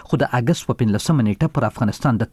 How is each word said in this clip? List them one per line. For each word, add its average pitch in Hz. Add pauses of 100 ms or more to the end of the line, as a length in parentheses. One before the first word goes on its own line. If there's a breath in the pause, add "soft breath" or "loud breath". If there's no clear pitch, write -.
خو 151
د - (140)
اګست 123
په 120
پنځلسمه 117
نیټه 104
پر 123
افغانستان 107
د 110